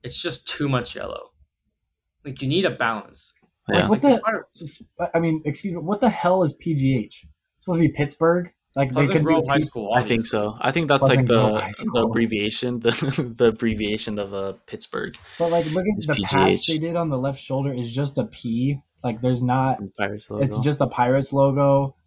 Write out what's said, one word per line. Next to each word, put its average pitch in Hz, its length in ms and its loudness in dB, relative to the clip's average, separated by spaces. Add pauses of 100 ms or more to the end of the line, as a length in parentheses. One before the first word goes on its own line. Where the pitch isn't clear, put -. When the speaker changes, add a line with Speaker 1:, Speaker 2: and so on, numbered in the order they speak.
Speaker 1:
It's 131 160 -8
just - 280 -8
too 147 200 -4
much 127 280 -2
yellow. - 360 -12 (920)
Like, 135 180 -12
you 131 60 -4
need 175 180 2
a 147 60 2
balance. - 640 -4 (340)
Speaker 2:
Like, 101 100 2
Speaker 3:
Yeah. 98 100 4
Speaker 2:
what 214 160 2
Speaker 1:
Like, 277 100 6
Speaker 2:
the - 40 6
Speaker 1:
the - 40 -4
Pirates - 420 -6
Speaker 2:
s-, - 500 -8
I 170 60 2
mean, 160 260 0
excuse 165 300 -6
me, 175 40 -6
what 190 220 -4
the 247 80 4
hell 185 340 2
is 147 100 0
P 165 200 -4
G 135 240 2
H? - 280 -8 (320)
It's - 80 -20
supposed 170 160 0
to 156 60 6
be 139 60 2
Pittsburgh? 165 580 0 (240)
Like, 135 140 2
they 123 60 -6
Speaker 1:
Pleasant 143 180 2
Speaker 2:
could 160 80 4
be 156 120 2
Speaker 1:
Grove 156 140 2
High 139 120 2
Speaker 2:
P- - 80 2
Speaker 1:
School, 107 260 -6
Speaker 3:
I 123 80 4
think 113 180 0
Speaker 1:
obviously. 113 60 -2 (140)
Speaker 3:
so. 104 200 -2
I 135 120 0
think 160 180 0
that's, 139 100 4
Speaker 2:
Pleasant 135 200 6
Speaker 3:
like, 123 80 2
the, 113 220 6
Speaker 2:
Grove 107 120 0
High - 80 -8
Speaker 3:
the 113 160 -10
Speaker 2:
School. 113 260 0
Speaker 3:
abbreviation, 113 680 -2
<laughs> - 20 -10
the, 123 560 -2
the 120 80 4
abbreviation 107 760 0
of, 98 140 -6
uh, 98 200 -6 (120)
Pittsburgh - 500 -10 (240)
Speaker 2:
But, 170 120 0
like, 170 160 2
look 175 180 -2
at 208 120 -2
Speaker 3:
is - 100 -4
Speaker 2:
the 156 80 0
patch 98 160 -4
Speaker 3:
P - 40 0
G 95 160 4
H. - 160 0
Speaker 2:
they 160 120 -2
did 165 180 -4
on 165 120 0
the 135 80 -2
left 135 220 -4
shoulder 135 340 -4
is 123 180 -6
just 139 260 -4
a 120 80 -2
P. 123 540 -4 (240)
Like, 117 180 -4
there's 127 200 0
not, 131 380 0
Speaker 3:
The 98 180 -12
Pirates 104 280 -4
Speaker 2:
it's - 40 -20
Speaker 3:
logo. 107 320 -2
Speaker 2:
just 143 200 0
a 127 60 2
Pirates 127 440 0
logo. 139 640 4 (120)